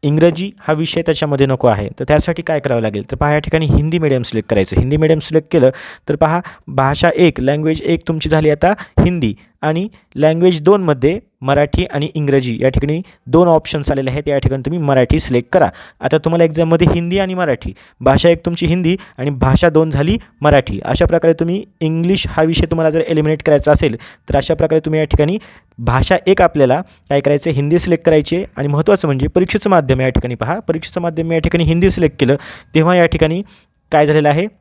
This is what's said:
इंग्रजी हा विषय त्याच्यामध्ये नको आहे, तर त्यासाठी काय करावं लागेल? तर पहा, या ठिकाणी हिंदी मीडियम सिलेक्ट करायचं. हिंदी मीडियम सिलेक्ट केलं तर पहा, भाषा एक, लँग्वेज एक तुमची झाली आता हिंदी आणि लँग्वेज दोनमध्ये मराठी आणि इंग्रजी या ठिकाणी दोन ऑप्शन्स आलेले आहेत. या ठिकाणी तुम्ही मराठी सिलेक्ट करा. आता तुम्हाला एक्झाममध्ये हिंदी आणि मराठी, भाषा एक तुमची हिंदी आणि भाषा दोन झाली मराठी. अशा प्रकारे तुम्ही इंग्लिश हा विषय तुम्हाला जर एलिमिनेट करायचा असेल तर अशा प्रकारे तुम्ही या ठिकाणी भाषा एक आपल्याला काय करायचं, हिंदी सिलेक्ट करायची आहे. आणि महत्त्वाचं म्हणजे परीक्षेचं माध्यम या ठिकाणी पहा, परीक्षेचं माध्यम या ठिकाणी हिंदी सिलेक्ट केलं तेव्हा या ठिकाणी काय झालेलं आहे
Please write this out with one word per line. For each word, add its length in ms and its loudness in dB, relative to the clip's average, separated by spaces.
इंग्रजी 560 0
हा 140 -4
विषय 300 -2
त्याच्यामध्ये 440 0
नको 220 0
आहे, 200 0
तर 60 -6
त्यासाठी 380 0
काय 180 -2
करावं 220 -2
लागेल? 280 -4
तर 60 -8
पहा, 160 0
या 60 2
ठिकाणी 280 -2
हिंदी 320 0
मीडियम 240 0
सिलेक्ट 280 -4
करायचं. 280 0
हिंदी 180 0
मीडियम 240 2
सिलेक्ट 320 -2
केलं 180 4
तर 80 0
पहा, 240 0
भाषा 480 0
एक, 240 2
लँग्वेज 420 -2
एक 260 -4
तुमची 200 -4
झाली 220 2
आता 220 2
हिंदी 360 0
आणि 260 -2
लँग्वेज 460 2
दोनमध्ये 560 2
मराठी 440 0
आणि 280 -6
इंग्रजी 460 0
या 80 2
ठिकाणी 320 -2
दोन 220 4
ऑप्शन्स 420 0
आलेले 200 -2
आहेत. 180 -4
या 100 0
ठिकाणी 240 -2
तुम्ही 180 -4
मराठी 400 2
सिलेक्ट 320 -2
करा. 160 4
आता 180 0
तुम्हाला 260 2
एक्झाममध्ये 460 2
हिंदी 280 -2
आणि 160 -4
मराठी, 380 -4
भाषा 280 2
एक 180 2
तुमची 200 -4
हिंदी 300 0
आणि 140 -4
भाषा 360 2
दोन 220 2
झाली 260 -2
मराठी. 440 2
अशा 220 0
प्रकारे 260 2
तुम्ही 300 -2
इंग्लिश 480 -2
हा 140 -2
विषय 240 0
तुम्हाला 240 0
जर 120 0
एलिमिनेट 400 -2
करायचा 300 2
असेल 240 0
तर 80 -2
अशा 180 0
प्रकारे 260 0
तुम्ही 200 -2
या 60 0
ठिकाणी 320 0
भाषा 380 0
एक 160 4
आपल्याला 380 2
काय 100 2
करायचं, 300 -2
हिंदी 280 0
सिलेक्ट 280 -2
करायची 300 2
आहे. 80 -4
आणि 120 -4
महत्त्वाचं 400 0
म्हणजे 200 -2
परीक्षेचं 420 0
माध्यम 300 2
या 80 0
ठिकाणी 260 -2
पहा, 260 -6
परीक्षेचं 400 -6
माध्यम 320 -4
या 60 0
ठिकाणी 260 0
हिंदी 260 2
सिलेक्ट 300 0
केलं 160 2
तेव्हा 220 2
या 100 4
ठिकाणी 360 0
काय 140 4
झालेलं 220 2
आहे 180 0